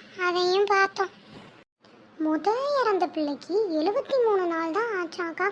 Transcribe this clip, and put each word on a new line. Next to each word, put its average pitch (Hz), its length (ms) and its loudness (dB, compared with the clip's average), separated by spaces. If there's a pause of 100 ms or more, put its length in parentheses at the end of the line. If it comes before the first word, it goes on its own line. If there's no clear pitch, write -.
(260)
அதையும் 359 480 2
பார்த்தோம். 392 400 0 (1120)
முத 311 240 0 (320)
இறந்த 392 240 2 (100)
பிள்ளைக்கு 302 400 -4 (240)
எழுபத்தி 415 460 0
மூணு 392 280 2
நாள் 330 240 -2
தான் 453 220 0
ஆச்சாக்கா 339 520 -4